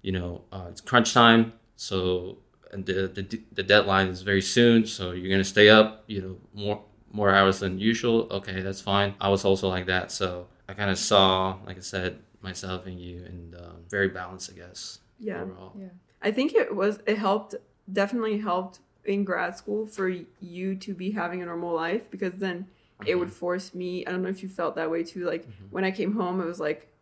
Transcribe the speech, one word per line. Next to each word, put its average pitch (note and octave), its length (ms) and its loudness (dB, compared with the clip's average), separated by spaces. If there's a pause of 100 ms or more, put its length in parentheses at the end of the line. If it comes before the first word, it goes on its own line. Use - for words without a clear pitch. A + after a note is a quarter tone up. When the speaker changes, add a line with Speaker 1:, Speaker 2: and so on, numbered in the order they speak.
Speaker 1:
you F#2+ 100 -4
know, F2 300 -6 (100)
uh, F#2+ 160 -12
it's - 140 -16
crunch A#2 320 4
time, A2+ 400 8 (220)
so, F#2 600 -4 (360)
and F#2+ 120 -10
the, F#2+ 240 -2
the, G2+ 320 -10 (120)
the G2 100 -6
deadline G2 460 6
is F2+ 120 -8
very G2 220 2
soon, A#2 440 6
so F#2 260 -8
you're F2+ 180 -6
gonna F#2+ 140 4
stay G#2 260 10
up, G#2+ 380 8
you G2 120 -6
know, F#2 160 -12 (160)
more, G#2 320 -6 (260)
more G#2 240 2
hours F#2+ 260 6
than F#2+ 180 -4
usual. A2+ 520 0
Okay, F#2+ 300 -8
that's F#2+ 220 -8
fine. G2+ 360 2
I G2 120 0
was G2 160 2
also G2 240 2
like F2+ 160 -4
that, F#2 260 -2
so F2+ 340 -6 (220)
I G2 60 -14
kinda G2 200 -2
saw, F#2+ 680 2
like F#2 140 -14
I - 20 -18
said, F#2 380 -6 (240)
myself F#2 440 -10
in F2+ 120 -14
you, F2+ 260 -16
and, E2+ 300 -18
um, E2+ 220 -20 (120)
very G2 200 0
balanced, F2+ 440 -10
I F#2 40 -20
guess, F2+ 420 -18 (200)
Speaker 2:
Yeah. F#3+ 220 -10
Speaker 1:
overall. F#3 340 -14
Speaker 3:
Yeah. F#3+ 120 -18 (340)
Speaker 2:
I G#3 120 -2
think C4+ 220 -2
it - 220 0
was, G3+ 300 -2
it G#3+ 100 0
helped, G#3+ 380 -2 (360)
definitely G#3 500 -2
helped F#3+ 400 -4 (280)
in G3+ 160 0
grad F3+ 320 -4
school G#3+ 300 -6
for G3 220 -4 (320)
you F#3 360 -6
to F#3+ 180 -10
be F#3 180 -6
having F3+ 300 -6
a F3 40 -8
normal E3+ 280 -6
life, E3+ 360 -4
because F#3+ 240 -6
then F#3+ 320 -6 (400)
it E3+ 100 0
would F3 120 -2
Speaker 1:
Mm-hmm. - 80 -12 (100)
Speaker 2:
force F3+ 280 -4
me, F3+ 320 -6
I - 40 -8
don't F#3 120 -2
know F#3 60 -2
if F#3+ 140 -8
you F#3+ 60 -10
felt E3+ 280 -6
that D#3+ 140 -4
way E3 120 -2
too, F3+ 220 -10
like, E3 200 -4
Speaker 1:
Mm-hmm. - 260 -20
Speaker 2:
when F#3+ 140 -4
I F#3+ 60 0
came G3 240 -2
home, F#3 260 -2
it F3 60 -4
was E3+ 140 -8
like D#3 200 -4 (220)